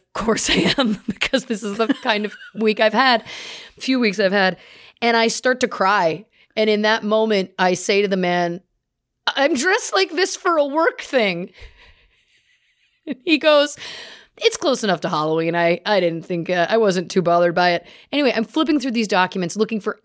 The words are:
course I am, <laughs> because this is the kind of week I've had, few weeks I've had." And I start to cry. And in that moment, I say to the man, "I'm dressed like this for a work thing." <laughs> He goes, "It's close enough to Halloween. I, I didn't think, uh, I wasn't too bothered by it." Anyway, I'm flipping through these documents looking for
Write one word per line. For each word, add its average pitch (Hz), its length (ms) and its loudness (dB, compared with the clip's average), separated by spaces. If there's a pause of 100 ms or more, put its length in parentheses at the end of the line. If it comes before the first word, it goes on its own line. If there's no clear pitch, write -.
(120)
course - 360 -2
I - 280 2
am, 220 260 0
<laughs> - 40 -8
because - 380 -4
this 214 180 -6
is 202 140 -6
the 226 100 0 (160)
kind 208 220 -2
of 202 80 -10 (220)
week 214 240 0
I've 214 140 4
had, 233 300 2 (560)
few 262 200 -2
weeks 214 200 0
I've 190 120 2
had." 190 260 2 (440)
And 233 160 2
I 226 100 4
start 254 320 0
to 254 80 2
cry. 190 580 0 (300)
And 214 140 2
in 208 140 2
that 214 200 0
moment, 208 560 0
I 185 140 2
say 202 300 2
to 202 40 0
the 190 80 0
man, 175 460 0 (680)
"I'm 277 280 0
dressed 370 360 0
like 381 200 0
this 359 260 -2
for 339 200 0
a 285 80 2
work 320 360 0
thing." 196 540 -2
<laughs> - 60 -20 (1600)
He 311 120 4
goes, 294 380 2 (640)
"It's 427 180 0
close 277 280 0
enough 180 180 0
to 165 80 -4
Halloween. 165 480 -2
I, 170 280 2
I 208 140 2
didn't 165 260 0
think, 170 240 -6
uh, 175 200 0
I 220 80 2
wasn't 185 340 0
too 190 100 0
bothered 175 320 2
by 180 180 4
it." 170 140 -2 (280)
Anyway, 277 200 2
I'm 226 120 -2
flipping 311 340 0
through 254 120 -4
these 220 180 0
documents 185 480 -2
looking 214 240 -2
for - 240 -6